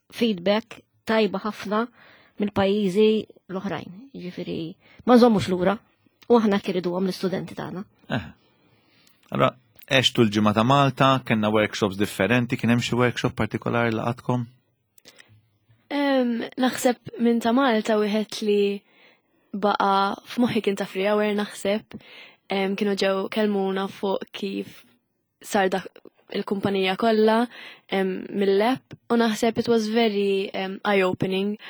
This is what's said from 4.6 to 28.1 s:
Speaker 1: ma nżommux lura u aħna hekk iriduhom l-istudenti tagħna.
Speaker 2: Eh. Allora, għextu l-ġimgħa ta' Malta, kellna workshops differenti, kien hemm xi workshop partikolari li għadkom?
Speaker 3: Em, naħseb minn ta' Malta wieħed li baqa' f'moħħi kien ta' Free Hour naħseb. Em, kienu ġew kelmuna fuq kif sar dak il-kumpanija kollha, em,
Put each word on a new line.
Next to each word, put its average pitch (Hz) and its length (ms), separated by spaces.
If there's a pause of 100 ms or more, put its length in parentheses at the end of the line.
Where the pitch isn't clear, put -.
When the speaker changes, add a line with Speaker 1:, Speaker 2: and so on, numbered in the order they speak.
Speaker 1:
ma 247 180
nżommux 220 320
lura 185 240 (540)
u 240 100
aħna 208 180
hekk 202 140
iriduhom 180 340
l-istudenti 185 480
tagħna. 170 300 (220)
Speaker 2:
Eh. 101 200 (1040)
Allora, 135 200 (300)
għextu - 420
l-ġimgħa 107 320
ta' 110 100
Malta, 135 420 (140)
kellna 107 300
workshops 107 480
differenti, 117 580
kien 113 160
hemm 120 80
xi 117 160
workshop 120 380
partikolari 117 580
li 110 80
għadkom? 117 440 (1500)
Speaker 3:
Em, 277 400 (220)
naħseb - 640
minn 233 260
ta' 226 100
Malta 233 460
wieħed 208 420
li 208 200 (920)
baqa' 196 720
f'moħħi 233 400
kien 202 160
ta' 196 100
Free 190 160
Hour 208 300
naħseb. 202 640 (480)
Em, 196 280
kienu 202 200
ġew 196 340
kelmuna 196 580
fuq 196 420
kif 196 520 (600)
sar 196 280
dak 190 160 (440)
il-kumpanija 196 680
kollha, 220 460 (420)
em, 190 280 (140)